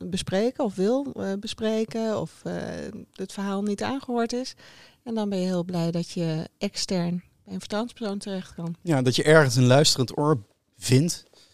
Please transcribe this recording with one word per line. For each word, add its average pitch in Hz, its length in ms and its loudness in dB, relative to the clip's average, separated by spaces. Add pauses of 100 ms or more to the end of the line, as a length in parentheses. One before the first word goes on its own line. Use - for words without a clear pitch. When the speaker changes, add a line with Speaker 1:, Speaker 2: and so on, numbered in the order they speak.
Speaker 1:
bespreken 196 600 -2
of 196 100 -2
wil, 233 320 0 (100)
eh, 196 240 -4
bespreken. 220 800 -2
Of, - 240 -10
eh, 175 80 -6 (600)
het 190 200 -10
verhaal 196 300 -6
niet 208 200 -4
aangehoord 240 500 -4
is. 254 220 -6 (480)
En 233 120 -8
dan 208 140 -2
ben 196 100 -2
je 180 80 0
heel 180 180 0
blij 170 260 -2
dat 170 200 -4
je 165 380 -2 (100)
extern 175 640 -2 (220)
bij 196 100 -16
een 190 40 -6
vertrouwenspersoon 208 600 -6
terecht 190 360 -8
kan. 170 280 -8
Speaker 2:
Ja, 147 200 2
dat 123 140 2
je 160 60 2
ergens 147 340 8
een 127 100 8
luisterend 135 520 6
oor 147 240 2 (360)
vindt - 460 2 (300)